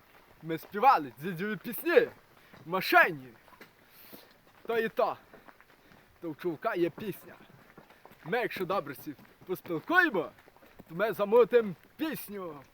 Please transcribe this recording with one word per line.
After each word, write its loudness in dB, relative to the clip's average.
Ми -4
співали 2
дзідзьові -6
пісні 2
в 4
машині. 2
То -2
і 0
то! -2
То -10
у -10
чувака -4
є 0
пісня. -12
Ми, -4
якщо -4
добре -4
всі -14
поспілкуємо, 0
то -16
ми 0
замутимо 4
пісню -8